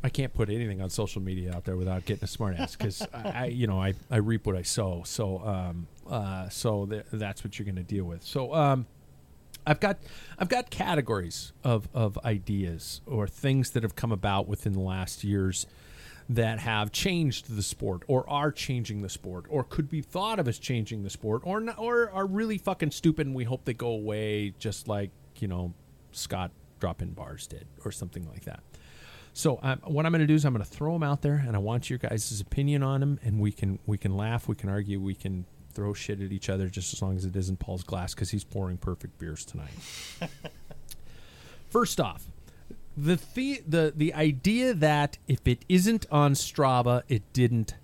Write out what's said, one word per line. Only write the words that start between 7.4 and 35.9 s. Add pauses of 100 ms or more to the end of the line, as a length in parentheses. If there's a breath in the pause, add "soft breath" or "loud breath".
what
you're
gonna
deal
with.
So,
um, (800)
I've
got, (400 loud breath)
I've
got
categories (100)
of,
of
ideas
or
things
that
have
come
about
within
the
last
years (600 loud breath)
that
have
changed
the
sport
or
are
changing
the
sport
or
could
be
thought
of
as
changing
the
sport
or
n-,
or
are
really
fucking
stupid
and
we
hope
they
go
away
just
like, (280)
you
know, (380)
Scott (300)
drop-in
bars
did (200)
or
something
like
that. (760 loud breath)
So,
um,
what
I'm
gonna
do
is
I'm
gonna
throw
'em
out
there,
and
I
want
your
guys'
opinion
on
'em,
and
we
can,
we
can
laugh,
we
can
argue,
we
can (280)
throw